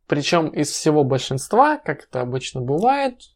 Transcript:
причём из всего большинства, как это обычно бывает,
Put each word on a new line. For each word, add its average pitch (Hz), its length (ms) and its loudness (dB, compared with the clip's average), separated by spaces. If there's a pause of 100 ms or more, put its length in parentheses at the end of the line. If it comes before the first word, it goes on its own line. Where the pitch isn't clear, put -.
причём 151 400 2
из 147 220 -2
всего 151 340 2
большинства, 135 760 2
как 156 260 -8
это - 160 -6
обычно 127 400 -6
бывает, 247 600 0 (140)